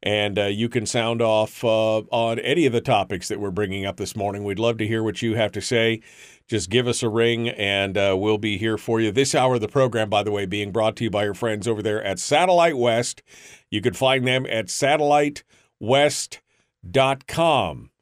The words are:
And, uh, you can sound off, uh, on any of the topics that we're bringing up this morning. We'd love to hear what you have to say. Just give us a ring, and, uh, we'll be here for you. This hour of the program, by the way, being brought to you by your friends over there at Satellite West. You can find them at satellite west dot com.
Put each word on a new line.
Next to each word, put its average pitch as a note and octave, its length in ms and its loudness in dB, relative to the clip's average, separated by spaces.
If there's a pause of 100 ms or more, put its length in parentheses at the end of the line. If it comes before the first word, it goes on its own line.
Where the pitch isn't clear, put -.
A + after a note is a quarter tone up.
And, G#2 320 0
uh, G2+ 100 2
you G#2 220 -2
can A2+ 160 -2
sound A#2 380 -2
off, A2 400 0
uh, A2 360 2
on A2+ 420 -2
any D3+ 260 2
of A#2+ 60 2
the A#2 80 2
topics G2 480 0
that G2+ 100 -6
we're G2+ 140 -4
bringing G2 340 -4
up F#2+ 120 -6
this G2 180 -8
morning. G2+ 260 -4
We'd G2+ 160 -4
love A#2 200 0
to A2 80 -2
hear A2+ 140 -2
what A2 220 -4
you A2+ 140 0
have G#2+ 160 0
to G#2 80 -6
say. A2+ 400 0 (480)
Just F#2 220 -2
give A#2+ 180 2
us A#2+ 160 -2
a A#2 40 2
ring, A#2 420 2
and, G2 460 0
uh, G2 220 2
we'll G#2+ 180 2
be G#2 220 -2
here A2+ 180 -2
for A2+ 240 -2
you. A2 120 0
This C3+ 200 2
hour C3 220 2
of A#2+ 60 0
the G#2 80 -4
program, A#2 420 0
by G#2 140 2
the G#2 80 -2
way, G2+ 120 -2
being G2+ 280 -4
brought A2 240 0
to A#2+ 80 -6
you A2 60 -2
by G2+ 120 0
your G2+ 120 -2
friends G#2+ 340 -4
over G#2+ 140 -2
there G#2+ 200 -2
at G2 160 -4
Satellite E3+ 580 2
West. A#2+ 460 0 (480)
You G#2 100 -4
can F#2+ 140 0
find C3 320 2
them C3 240 0
at A2 180 -4
satellite D3 760 0 (340)
west C#3 640 0 (500)
dot C3 380 0
com. A2+ 640 0 (120)